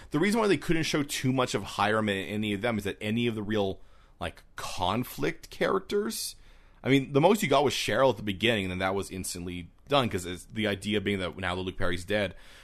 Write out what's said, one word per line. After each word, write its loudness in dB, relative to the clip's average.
the 0
reason 2
why 4
they 4
couldn't 0
show 0
too -2
much 0
of -4
Hiram 2
in 0
any -2
of -2
them 0
is -2
that -4
any 0
of -2
the -6
real, 0
like, -8
conflict -4
characters, -2
I 0
mean, 2
the 4
most 6
you 0
got 4
was 2
Cheryl 2
at 0
the -10
beginning, 2
and -4
then -4
that 0
was -4
instantly -8
done, 4
'cause -2
it's -8
the 0
idea 0
being 0
that -4
now -2
that -4
Luke -6
Perry's 2
dead, 0